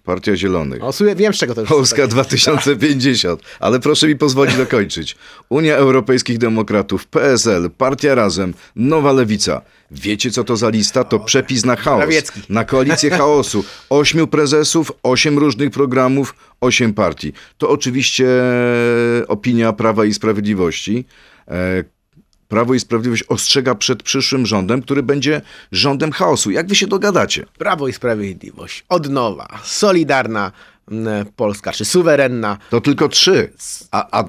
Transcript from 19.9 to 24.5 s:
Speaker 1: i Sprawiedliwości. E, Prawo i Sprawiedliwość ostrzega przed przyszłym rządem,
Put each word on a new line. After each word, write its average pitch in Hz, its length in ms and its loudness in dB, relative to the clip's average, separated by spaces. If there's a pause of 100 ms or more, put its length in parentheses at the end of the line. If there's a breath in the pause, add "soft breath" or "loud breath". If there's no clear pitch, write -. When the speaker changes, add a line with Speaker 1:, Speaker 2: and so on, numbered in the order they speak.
Speaker 1:
i 104 100 2
Sprawiedliwości. 104 920 -2 (440 soft breath)
E, 92 360 -4 (640)
Prawo 120 260 2
i 123 60 2
Sprawiedliwość 117 420 -2
ostrzega 127 520 -2
przed 107 280 -4
przyszłym 131 440 -2
rządem, 104 360 -2